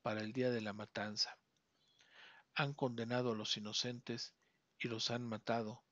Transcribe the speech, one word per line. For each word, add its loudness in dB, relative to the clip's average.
para 0
el -4
día 4
de 4
la -2
matanza. -4
Han 4
condenado 2
a 2
los 0
inocentes -4
y -2
los 0
han 0
matado 0